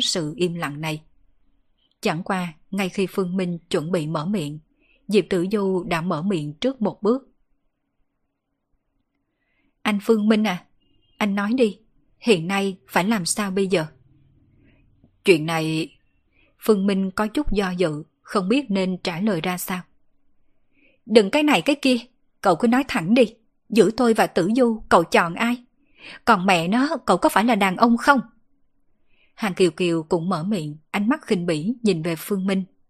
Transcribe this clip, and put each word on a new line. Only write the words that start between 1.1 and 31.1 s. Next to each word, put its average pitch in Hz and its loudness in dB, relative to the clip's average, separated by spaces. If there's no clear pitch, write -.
Chẳng 180 -2
qua, 180 -6
ngay 190 -2
khi 190 -2
Phương 185 -4
Minh 175 -4
chuẩn 165 -2
bị 165 -2
mở 156 -4
miệng, 156 -4
Diệp 196 2
Tử 180 0
Du 190 -2
đã 175 -4
mở 170 -2
miệng 156 -4
trước 254 -4
một 196 -4
bước. 240 -2
"Anh 208 -2
Phương 214 2
Minh 214 4
à, 180 -4
anh 202 -2
nói 202 -2
đi, 240 0
hiện 175 2
nay 196 -2
phải 175 0
làm 202 -2
sao 202 -4
bây 196 0
giờ?" 180 0
"Chuyện 160 4
này," 160 -4
Phương 202 0
Minh 190 -2
có 214 -4
chút 294 -2
do 196 -2
dự, 160 -2
không 190 -4
biết 254 -2
nên 185 -2
trả 175 -6
lời 202 -2
ra 180 -4
sao. 180 -8
"Đừng 208 6
cái 302 2
này 262 4
cái 285 2
kia, 254 2
cậu 190 4
cứ 240 0
nói 254 2
thẳng 185 -2
đi, 247 4
giữa 202 6
tôi 233 2
và 208 2
Tử 175 0
Du, 233 0
cậu 175 6
chọn 175 0
ai? 240 -4
Còn 190 4
mẹ 175 2
nó, 262 0
cậu 185 4
có 311 2
phải 196 2
là 240 2
đàn 190 0
ông 233 4
không?" 277 4
Hàng 202 -4
Kiều 175 4
Kiều 165 -2
cũng 170 -2
mở 165 -2
miệng, 156 -4
ánh 208 0
mắt 311 -2